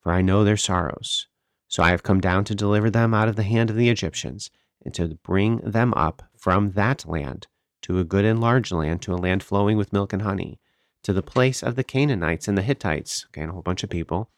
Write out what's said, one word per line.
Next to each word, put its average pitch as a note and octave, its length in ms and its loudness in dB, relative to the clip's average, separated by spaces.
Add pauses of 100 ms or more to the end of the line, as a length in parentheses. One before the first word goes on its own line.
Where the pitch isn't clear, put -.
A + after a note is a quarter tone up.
for E2+ 120 -2
I F#2 100 2
know F#2+ 200 4
their G#2 140 4
sorrows. - 680 -4 (400)
So - 160 -2
I E2+ 80 6
have F2 120 2
come F#2+ 180 2
down F#2 240 2
to G#2+ 100 -4
deliver G#2 340 2
them A2+ 240 2
out A2 160 2
of G#2 80 -2
the A2 60 -2
hand A2+ 260 0
of G#2+ 80 -2
the A#2+ 140 4
Egyptians, F2 580 -6 (340)
and - 120 -12
to D#2+ 280 -4
bring G2+ 360 0
them A2+ 360 0
up - 280 0 (120)
from G2 380 2
that G#2+ 340 0
land C#2+ 400 -6 (340)
to F#2 180 -2
a F#2 60 2
good F#2+ 200 2
and A2 160 2
large A#2 300 2
land, E2 320 -2
to F#2+ 120 -4
a - 20 -2
land F2+ 260 0
flowing G2+ 340 2
with G#2 160 -2
milk G2 200 -2
and G2 100 -4
honey, G2 380 -6 (420)
to G#2 100 -2
the F#2 100 2
place B2+ 400 0
of A#2+ 120 -2
the B2+ 100 -2
Canaanites G2 600 0
and G2+ 100 2
the F#2+ 60 2
Hittites." G2 680 -4
Okay, - 120 -14
and D2+ 100 -6
a - 40 -10
whole F2+ 80 -12
bunch F2+ 200 -4
of - 80 -8
people. F2 480 -4